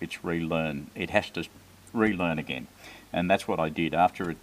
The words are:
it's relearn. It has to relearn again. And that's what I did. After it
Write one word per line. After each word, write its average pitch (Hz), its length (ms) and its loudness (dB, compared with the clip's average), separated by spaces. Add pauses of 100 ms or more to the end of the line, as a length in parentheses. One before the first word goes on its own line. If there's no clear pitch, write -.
it's - 240 -8
relearn. 80 680 -2
It 87 160 -4
has - 200 2
to 85 140 -4 (480)
relearn 90 460 2
again. 67 300 -6 (440)
And 90 180 2
that's 98 160 2
what 90 140 0
I 80 80 2
did. 78 240 0
After 87 380 2
it 78 120 -6